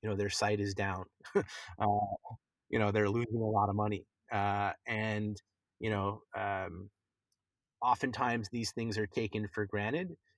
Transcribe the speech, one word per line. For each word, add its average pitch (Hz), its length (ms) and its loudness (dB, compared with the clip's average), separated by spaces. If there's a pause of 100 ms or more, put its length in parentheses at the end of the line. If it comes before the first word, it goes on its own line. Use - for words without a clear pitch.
You 107 80 -4
know, 101 60 0
their 101 140 2
site 104 300 2
is 101 140 0
down. 95 320 -2 (300)
<laughs> 147 80 4 (360)
Uh, 104 560 0 (340)
you 117 100 0
know, 104 120 4
they're 104 180 4
losing 113 320 0
a 110 80 0
lot 101 200 4
of 98 60 0
money. 104 300 0 (260)
Uh, 101 400 2 (160)
and, 107 520 -2 (400)
you 110 100 -2
know, 101 320 0 (140)
um, 95 540 -4 (920)
oftentimes 123 640 0
these 117 220 -4
things 113 260 -2
are 107 100 2
taken 107 460 -2
for 107 120 0
granted 131 500 -2 (220)